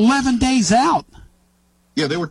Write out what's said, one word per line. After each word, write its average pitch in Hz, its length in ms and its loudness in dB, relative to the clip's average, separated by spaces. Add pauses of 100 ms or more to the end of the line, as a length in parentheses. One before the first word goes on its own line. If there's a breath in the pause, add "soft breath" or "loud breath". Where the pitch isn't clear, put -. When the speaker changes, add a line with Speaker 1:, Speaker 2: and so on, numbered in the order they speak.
Speaker 1:
eleven 262 320 0
days 254 340 0
out. 269 320 0 (920)
Speaker 2:
Yeah, 156 120 -4
they 147 100 -4
were, 170 140 -6